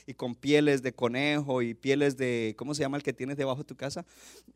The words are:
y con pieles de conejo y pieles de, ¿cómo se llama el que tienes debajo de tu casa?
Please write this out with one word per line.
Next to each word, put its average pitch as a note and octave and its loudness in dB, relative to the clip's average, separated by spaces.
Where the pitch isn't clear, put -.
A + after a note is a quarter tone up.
y C3 -12
con B2 -6
pieles C#3+ 4
de B2 -4
conejo C#3 0
y A#2 -2
pieles C#3 2
de, A#2 0
¿cómo C#3+ -8
se C#3+ -4
llama C#3 -2
el D3 -6
que C#3 -4
tienes B2+ -8
debajo C3+ -4
de C#3+ -12
tu B2+ -16
casa? C#3+ -10